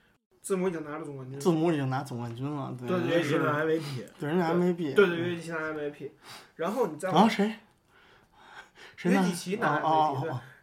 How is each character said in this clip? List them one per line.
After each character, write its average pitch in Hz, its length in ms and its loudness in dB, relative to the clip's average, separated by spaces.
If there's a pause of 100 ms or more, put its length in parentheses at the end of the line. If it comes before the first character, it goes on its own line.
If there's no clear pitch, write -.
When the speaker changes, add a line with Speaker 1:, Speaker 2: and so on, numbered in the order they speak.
(440)
Speaker 1:
字 196 120 -2
母 185 140 0
已 - 20 -2
经 160 120 -6
拿 151 160 -10
了 160 40 -10
总 143 120 -10
冠 131 120 -12
军。 135 120 -12
Speaker 2:
字 175 100 2
母 165 220 4
已 160 40 2
经 135 140 0
拿 131 140 -2
总 123 160 -8
冠 117 160 -8
军 135 120 -6
了， 139 320 -6
对。 123 80 -10
Speaker 1:
对， - 120 0
对， 170 180 0
Speaker 3:
约 170 60 2
基 139 60 -2
奇 151 80 2
拿 156 160 0
M 156 140 0
V 160 120 2
P。 139 260 -8 (140)
Speaker 2:
对， 147 100 -4
人 170 80 2
家 180 120 2
M 175 120 2
V 180 120 2
P。 160 200 -4
Speaker 1:
对， 190 140 8
对， 170 100 0
约 175 180 -2
基 170 60 -8
奇 160 80 -10
拿 165 80 -6
M 156 180 -6
V 147 140 -6
P。 147 220 -12 (460)
然 175 160 -2
后 247 120 2
你 151 140 -6
再 185 100 -6
往 180 140 8
Speaker 2:
啊， 226 40 8
谁？ 214 280 2 (1400)
谁 180 160 0
拿？ 196 100 6
Speaker 1:
约 180 60 2
基 175 60 0
奇 185 220 -6
拿 226 140 0
M 147 80 2
V 156 40 -4
P， 156 60 0
Speaker 2:
哦， - 20 4
哦， 156 80 4
哦， 156 320 2
哦。 131 100 -6 (240)